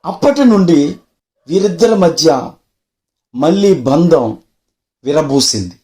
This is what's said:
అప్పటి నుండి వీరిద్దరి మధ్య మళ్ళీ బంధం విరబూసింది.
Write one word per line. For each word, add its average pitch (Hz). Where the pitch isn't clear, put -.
అప్పటి 277
నుండి 175
వీరిద్దరి 190
మధ్య 160
మళ్ళీ 190
బంధం 139
విరబూసింది. 135